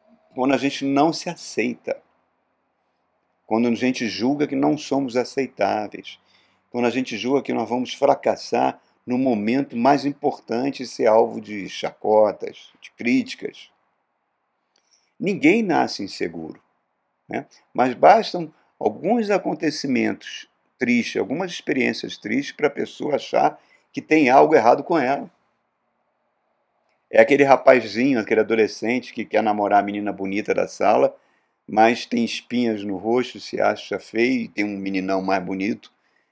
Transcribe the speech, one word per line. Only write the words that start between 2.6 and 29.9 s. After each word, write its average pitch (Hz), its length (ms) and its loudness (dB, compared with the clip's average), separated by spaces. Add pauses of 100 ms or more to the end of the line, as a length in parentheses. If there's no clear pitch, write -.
Quando 113 160 2
a 120 80 2
gente 127 320 -2
julga 123 400 -2
que 135 80 -8
não 143 240 0
somos 135 380 -4
aceitáveis. 107 1040 -4 (500)
Quando 120 140 -2
a 120 60 2
gente 120 280 -6
julga 127 240 -2
que 135 100 -6
nós 117 160 -4
vamos 123 240 -6
fracassar 131 880 2 (240)
no 123 140 -2
momento 123 580 -2
mais 131 280 2
importante 135 800 -4
e - 20 -10
ser 123 200 -2
alvo 113 340 4
de 101 280 -10
chacotas, - 1000 0 (120)
de - 120 -20
críticas. - 800 -4 (1500)
Ninguém 190 460 2
nasce 135 360 0
inseguro, 85 640 -10 (640)
né? 131 160 -8 (300)
Mas 127 180 0
bastam 175 640 2 (240)
alguns 208 520 -2
acontecimentos 143 1200 -4 (300)
tristes, 120 420 0
algumas 151 300 -4
experiências 127 640 -4
tristes 120 380 -6
para 147 140 0
a - 20 0
pessoa - 460 -6
achar 135 440 0 (320)
que - 80 -8
tem 156 300 2
algo 151 240 6
errado 131 300 4
com 170 120 -2
ela. 139 320 -2 (1800)
É 113 100 6
aquele 139 220 6
rapazinho, 127 760 4
aquele 107 220 0
adolescente 110 680 0
que 110 120 -8
quer 107 180 0
namorar 104 380 2
a 101 40 0
menina 101 280 -6